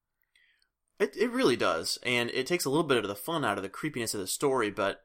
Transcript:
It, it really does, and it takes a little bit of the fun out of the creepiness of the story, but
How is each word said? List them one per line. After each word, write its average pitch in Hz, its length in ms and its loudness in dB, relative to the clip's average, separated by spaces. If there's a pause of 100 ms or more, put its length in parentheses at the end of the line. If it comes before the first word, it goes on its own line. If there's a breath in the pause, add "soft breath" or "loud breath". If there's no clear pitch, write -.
(960)
It, - 200 0
it 240 140 0
really 220 260 4
does, 90 460 0
and 120 260 0
it 131 180 -2
takes 175 160 0
a 143 60 -2
little 160 180 2
bit 131 100 4
of 101 120 0
the 101 60 -4
fun 160 280 -4
out 101 140 0
of 95 60 -6
the 98 60 -8
creepiness 131 440 -4
of 107 80 -4
the 92 60 -6
story, 127 440 0
but 98 340 -2